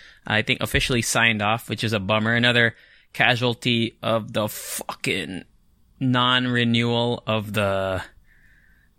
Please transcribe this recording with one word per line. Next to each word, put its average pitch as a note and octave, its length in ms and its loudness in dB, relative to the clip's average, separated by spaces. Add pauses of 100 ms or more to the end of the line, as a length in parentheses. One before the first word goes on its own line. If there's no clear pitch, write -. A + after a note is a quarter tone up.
(260)
I G#2+ 160 0
think, - 180 -2
officially B2 420 0
signed A2+ 400 2
off, A2 260 -2
which A#2 160 -4
is A2 80 0
a G#2+ 80 0
bummer. G#2+ 340 0
Another A#2+ 400 4 (380)
casualty A#2 920 0
of A2+ 300 -2
the G#2+ 160 -2
fucking - 960 -8 (560)
non-renewal A#2+ 1300 2
of G#2+ 260 -2
the, G2 500 0 (960)